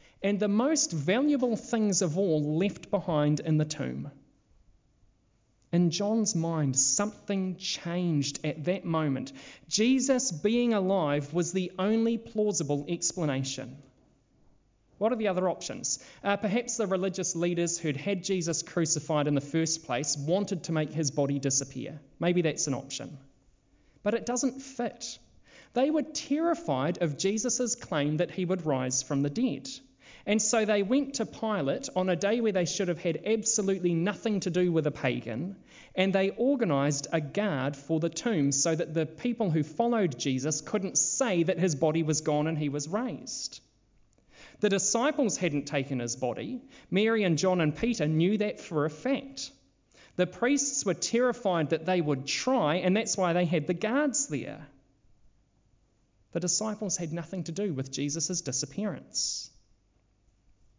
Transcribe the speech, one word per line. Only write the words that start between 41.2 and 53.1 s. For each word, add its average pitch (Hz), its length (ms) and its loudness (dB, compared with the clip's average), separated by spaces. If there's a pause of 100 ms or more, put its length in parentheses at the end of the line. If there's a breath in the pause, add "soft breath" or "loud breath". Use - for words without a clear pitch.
that 170 160 0
his 170 160 2
body 156 260 2
was 156 200 0
gone 147 260 0
and 165 100 -2
he 151 100 0
was 143 220 -4
raised. - 720 -6 (1000 loud breath)
The 208 100 2
disciples 233 680 2
hadn't 147 300 0
taken 135 320 -2
his 120 160 -4
body. 123 460 -4 (280 loud breath)
Mary 214 340 4
and 170 140 4
John 185 240 4
and 151 140 2
Peter 226 320 0
knew 170 320 4
that 208 200 -2
for 151 260 -2
a 160 40 0
fact. - 640 -4 (640 loud breath)
The 180 100 2
priests - 580 0
were 180 120 2
terrified 220 760 2
that 160 160 0
they 185 160 2
would 143 240 0
try, 170 520 2
and 185 200 4
that's 233 180 0